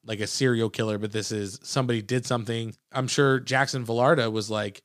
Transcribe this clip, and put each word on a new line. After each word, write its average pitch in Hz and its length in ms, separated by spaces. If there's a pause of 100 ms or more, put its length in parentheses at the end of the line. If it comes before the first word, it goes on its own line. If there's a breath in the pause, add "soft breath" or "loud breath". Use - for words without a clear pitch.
like, 110 160
a 107 60
serial 113 460
killer, 110 260
but 101 140
this 107 200
is 101 300
somebody 120 400
did 123 240
something. 113 480 (180)
I'm 131 160
sure 135 320
Jackson 131 460
Velarda 120 460
was 110 180
like, 104 340